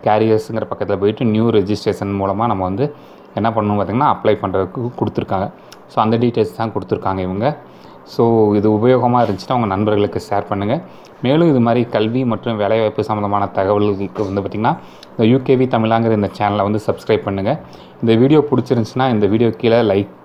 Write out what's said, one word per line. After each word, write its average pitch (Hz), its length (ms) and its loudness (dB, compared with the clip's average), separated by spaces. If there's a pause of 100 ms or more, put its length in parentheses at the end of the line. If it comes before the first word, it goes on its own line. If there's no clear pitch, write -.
கேரியர்ஸுங்கிற 110 640 0
பக்கத்தில் 95 320 -4
போயிட்டு 107 300 0
நியூ 113 140 2 (100)
ரெஜிஸ்ட்ரேஷன் 101 640 -2
மூலமாக 98 320 0
நம்ம 95 160 -2
வந்து 120 180 -2 (520)
என்ன 107 180 2
பண்ணணும் 104 240 0
பார்த்திங்கன்னா 107 340 0
அப்ளை 107 280 0
பண்ணுறதுக்கு 95 400 -4 (180)
கொடுத்துருக்காங்க. 101 480 -4 (420)
So - 140 -2
அந்த 113 200 2
டீட்டெயில்ஸ் 113 360 -2
தான் 113 160 -4
கொடுத்துருக்காங்க 95 520 -4
இவங்க. 101 180 -2 (680)
So 123 100 2 (340)
இது 104 100 2 (100)
உபயோகமாக 120 480 4
இருந்துச்சுன்னா 107 340 -4
உங்கள் 104 160 0
நண்பர்களுக்கு 104 440 0 (100)
ஷேர் 101 220 -4
பண்ணுங்கள். 104 300 -2 (440)
மேலும் 160 260 4
இது 131 140 2
மாதிரி 117 160 2 (140)
கல்வி 113 260 0 (100)
மற்றும் 110 300 -4
வேலைவாய்ப்பு 107 480 0
சம்மந்தமான 104 340 -2 (140)
தகவல்களுக்கு 101 720 0
வந்து 98 160 -4
பார்த்திங்கன்னா 107 280 -2 (400)
இந்த 117 200 0
யூ 131 60 4 (100)
கே 139 120 4
வி 131 140 2
தமிழாங்கிற 113 460 2
இந்த 98 180 0
சேனலை 104 300 0
வந்து 107 200 -2
சப்ஸ்கிரைப் 104 400 -2
பண்ணுங்கள். 98 300 -2 (440)
இந்த 113 200 2
வீடியோ 147 180 6 (100)
பிடிச்சிருந்துச்சுன்னா 123 680 0
இந்த 104 180 2
வீடியோ 113 160 2 (120)
கீழே 117 180 4 (120)
லைக் 98 200 0 (140)